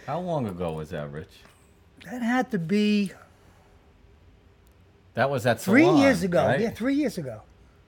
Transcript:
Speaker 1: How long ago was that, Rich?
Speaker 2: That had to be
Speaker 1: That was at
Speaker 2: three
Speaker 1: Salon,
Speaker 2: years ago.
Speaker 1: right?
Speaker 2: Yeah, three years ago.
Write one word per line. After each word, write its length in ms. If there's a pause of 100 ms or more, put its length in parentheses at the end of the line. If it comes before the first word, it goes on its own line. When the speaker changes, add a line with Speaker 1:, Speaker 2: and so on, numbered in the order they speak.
Speaker 1:
How 140
long 260
ago 240
was 200
that, 200
Rich? 200 (720)
Speaker 2:
That 160
had 300
to 80
be 520 (2000)
Speaker 1:
That 140
was 160
at 140
Speaker 2:
three 240
Speaker 1:
Salon, 180
Speaker 2:
years 220
ago. 220
Speaker 1:
right? 160
Speaker 2:
Yeah, 80
three 260
years 220
ago. 240 (460)